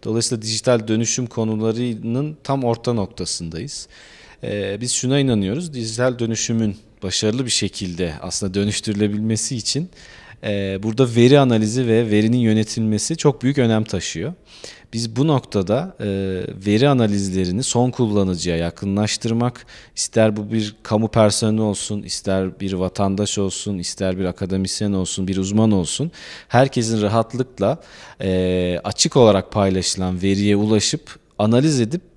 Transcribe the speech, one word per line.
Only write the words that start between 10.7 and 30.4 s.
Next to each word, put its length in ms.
burada 320
veri 240
analizi 480
ve 240
verinin 260
yönetilmesi 800
çok 260
büyük 140
önem 260
taşıyor. 500
Biz 220
bu 120
noktada, 720
e, 60
veri 240
analizlerini 720
son 280
kullanıcıya 680
yakınlaştırmak, 1080
ister 420
bu 140
bir 320
kamu 240
personeli 540
olsun, 420
ister 560
bir 140
vatandaş 640
olsun, 400
ister 420
bir 60
akademisyen 680
olsun, 360
bir 100
uzman 340
olsun, 400
herkesin 540
rahatlıkla, 800
e, 600
açık 340
olarak 340
paylaşılan 720
veriye 340